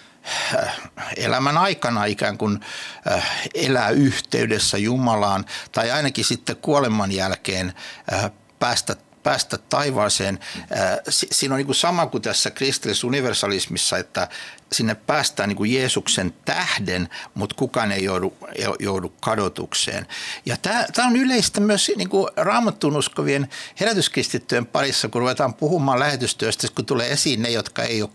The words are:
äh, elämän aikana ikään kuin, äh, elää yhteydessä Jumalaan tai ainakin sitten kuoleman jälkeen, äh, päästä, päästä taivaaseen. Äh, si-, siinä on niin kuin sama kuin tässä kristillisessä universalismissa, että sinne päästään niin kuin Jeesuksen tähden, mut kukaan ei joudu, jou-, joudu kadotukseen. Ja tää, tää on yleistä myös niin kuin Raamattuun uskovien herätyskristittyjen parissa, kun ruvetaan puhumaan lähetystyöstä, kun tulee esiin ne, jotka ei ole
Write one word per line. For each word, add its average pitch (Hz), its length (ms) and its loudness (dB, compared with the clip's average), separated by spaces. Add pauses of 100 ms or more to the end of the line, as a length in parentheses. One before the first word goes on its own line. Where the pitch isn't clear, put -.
(540)
äh, - 260 -2 (360)
elämän 131 420 2
aikana 120 460 2
ikään 104 340 0
kuin, 104 220 0 (520)
äh, 92 180 0 (240)
elää 127 360 2
yhteydessä 117 880 2
Jumalaan 107 640 2 (280)
tai 113 180 0
ainakin 135 340 0
sitten - 320 -4
kuoleman 110 560 2
jälkeen, 95 600 -2 (400)
äh, 101 180 0 (300)
päästä, 120 360 0 (260)
päästä 131 360 0
taivaaseen. 107 800 0 (180)
Äh, 95 420 -2 (100)
si-, - 220 0
siinä 135 240 0
on 135 40 0
niin 139 80 -2
kuin 139 100 0
sama 170 300 2
kuin 113 160 -4
tässä 107 280 0
kristillisessä 123 560 -2
universalismissa, 107 920 0
että 90 300 -4 (440)
sinne 110 220 0
päästään 123 540 0
niin 101 80 -2
kuin 110 180 2
Jeesuksen 104 600 0 (100)
tähden, 92 640 -2 (260)
mut 98 180 -4
kukaan 117 400 0
ei 98 120 0
joudu, 95 320 0 (220)
jou-, 107 200 -2
joudu 95 420 -2
kadotukseen. - 840 -2 (400)
Ja 113 100 -2
tää, - 380 -2
tää 247 120 4
on 240 100 6
yleistä 254 440 2
myös 208 360 4
niin 185 120 -2
kuin 190 280 2
Raamattuun 190 600 2
uskovien 143 520 0 (320)
herätyskristittyjen 135 840 0
parissa, 135 420 0
kun 120 120 0
ruvetaan 127 340 2
puhumaan 147 440 2
lähetystyöstä, 127 760 0
kun 117 120 -4
tulee 127 260 0
esiin 131 300 2
ne, 120 80 0
jotka 117 320 -2
ei 113 200 0
ole 104 120 -4